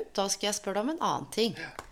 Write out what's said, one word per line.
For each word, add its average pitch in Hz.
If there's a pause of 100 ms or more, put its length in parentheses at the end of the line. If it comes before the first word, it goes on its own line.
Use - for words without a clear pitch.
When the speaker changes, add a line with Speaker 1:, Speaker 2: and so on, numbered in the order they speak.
(140)
Speaker 1:
da 196
skal 202
jeg 208
spørre 202
deg 226
om 311
en -
annen 143
ting. 214
Speaker 2:
Ja. - (220)